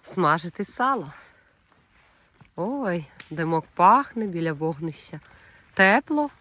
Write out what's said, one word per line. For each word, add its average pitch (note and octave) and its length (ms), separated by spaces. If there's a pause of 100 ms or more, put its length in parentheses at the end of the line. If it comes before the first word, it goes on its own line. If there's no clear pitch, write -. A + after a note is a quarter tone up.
смажити E3+ 600
сало. A#3+ 480 (1400)
Ой, F#3 500 (240)
димок D#3+ 440
пахне A3 520
біля E3 260
вогнища. D#3 680 (540)
Тепло. C#4 560 (100)